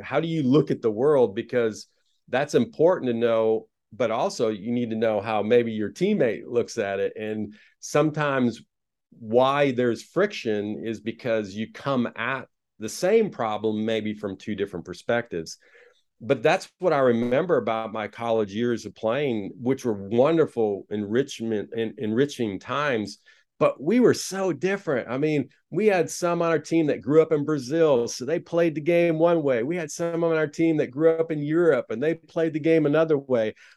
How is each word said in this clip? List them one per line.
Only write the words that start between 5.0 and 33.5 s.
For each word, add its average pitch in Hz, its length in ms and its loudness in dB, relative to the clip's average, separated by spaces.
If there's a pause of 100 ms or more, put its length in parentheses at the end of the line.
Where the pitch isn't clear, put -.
how 107 240 -2
maybe 117 300 4
your 107 180 -4
teammate 156 560 0
looks 117 300 -2
at 98 240 -2
it. 98 160 -2
And 107 380 -6 (260)
sometimes 147 800 0 (580)
why 131 520 2
there's 120 300 0
friction 107 840 -4
is 110 160 -6
because 110 520 -4
you 107 200 -8
come 127 420 -2
at 123 320 -6 (320)
the 107 100 -8
same 208 420 0
problem 107 540 -2
maybe 107 280 -2
from 104 240 -8
two - 160 -10
different 95 320 -6
perspectives. 90 720 -6 (640)
But 117 220 -2
that's 175 260 0 (100)
what 175 140 0
I 143 60 2
remember 131 580 2
about 113 360 -4
my 107 140 -6
college 113 460 -2
years 113 320 -2
of 98 80 -14
playing, 113 640 -2
which 131 260 -2
were 120 80 0 (160)
wonderful 117 800 2
enrichment 110 840 -2
and 113 220 -4
enriching 110 640 -2
times. 123 600 -4 (400)
But - 220 0
we 185 180 2
were 196 140 6
so 190 400 -4
different. 165 560 -4
I 123 80 -4
mean, 151 320 0 (220)
we 202 160 0
had 185 240 2
some 175 320 -2
on 165 80 2
our 160 80 2
team 165 280 0
that 135 140 -2
grew 151 220 6
up 156 80 -4
in 147 120 2
Brazil, 147 640 2
so - 160 -10
they 156 160 -2
played 170 360 0
the 160 60 -6
game 170 360 2
one 170 240 4
way. 131 220 2
We 156 120 -4
had 160 140 -6
some 170 340 -4
on 165 140 2
our 156 80 2
team 160 320 0
that 123 140 -2
grew 160 260 4
up 165 140 -2
in 156 100 -4
Europe, 151 480 2
and 113 120 -4
they 156 120 0
played 165 400 -4
the 156 60 -4
game 160 260 4
another 156 320 4
way. 123 380 0 (220)